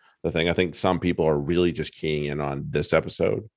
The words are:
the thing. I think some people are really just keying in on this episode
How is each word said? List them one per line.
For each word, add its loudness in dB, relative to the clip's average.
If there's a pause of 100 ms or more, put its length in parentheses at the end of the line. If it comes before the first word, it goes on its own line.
(220)
the -2
thing. 2
I 4
think 0
some 2
people 0
are 4
really 2
just -8
keying -4
in -4
on -4
this -2
episode 0